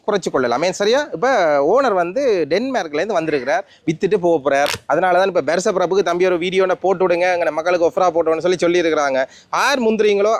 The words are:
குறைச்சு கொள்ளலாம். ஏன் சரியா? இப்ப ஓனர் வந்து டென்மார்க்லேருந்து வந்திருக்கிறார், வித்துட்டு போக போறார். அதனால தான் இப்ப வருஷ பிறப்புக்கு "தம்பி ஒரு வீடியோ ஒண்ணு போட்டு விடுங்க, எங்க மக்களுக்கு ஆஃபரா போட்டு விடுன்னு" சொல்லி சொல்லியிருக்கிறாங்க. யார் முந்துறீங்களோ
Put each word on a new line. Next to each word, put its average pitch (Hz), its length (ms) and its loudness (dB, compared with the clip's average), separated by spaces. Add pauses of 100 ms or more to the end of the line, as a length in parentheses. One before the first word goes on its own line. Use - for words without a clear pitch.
குறைச்சு 202 240 -2
கொள்ளலாம். 127 320 0
ஏன் 180 100 0
சரியா? 220 280 0 (120)
இப்ப 165 140 -2 (380)
ஓனர் 233 280 2
வந்து 180 560 0
டென்மார்க்லேருந்து 190 720 -2
வந்திருக்கிறார், 156 460 -2 (200)
வித்துட்டு 175 320 -2
போக 170 240 2
போறார். 139 300 0 (160)
அதனால 175 320 2
தான் 190 80 2
இப்ப 180 140 -2
வருஷ 180 320 -2
பிறப்புக்கு 185 320 0
"தம்பி 175 220 0
ஒரு 180 120 2
வீடியோ 185 280 0
ஒண்ணு 180 60 0
போட்டு 180 360 0
விடுங்க, 175 240 2
எங்க 170 180 0
மக்களுக்கு 165 360 0
ஆஃபரா 180 240 2
போட்டு 160 200 0
விடுன்னு" 160 160 -2
சொல்லி 180 140 0
சொல்லியிருக்கிறாங்க. 156 600 0 (320)
யார் 247 280 0
முந்துறீங்களோ 214 600 0